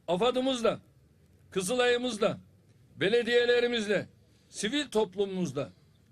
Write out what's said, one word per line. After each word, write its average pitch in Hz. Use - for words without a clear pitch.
afadımızla, 233
Kızılay'ımızla, 240
belediyelerimizle, 233
sivil 269
toplumumuzla, 185